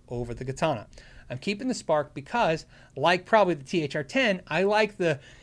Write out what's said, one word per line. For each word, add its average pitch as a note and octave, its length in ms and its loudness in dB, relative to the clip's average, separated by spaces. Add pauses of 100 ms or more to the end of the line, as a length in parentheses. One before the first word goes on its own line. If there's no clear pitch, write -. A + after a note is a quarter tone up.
(100)
over A#2+ 240 -6
the B2+ 100 -10
Katana. C3 420 -2 (440)
I'm B2+ 80 -8
keeping G#3 280 -4
the C4 80 -2
Spark D3+ 380 0
because, E3 540 0 (280)
like F3 300 2
probably G3 300 4
the C#3 100 -8
T E3 180 -2
H C#3+ 140 -6
R D3+ 80 -2
ten, A3 440 0
I E3 160 0
like G#3+ 340 2
the, E3 200 2 (240)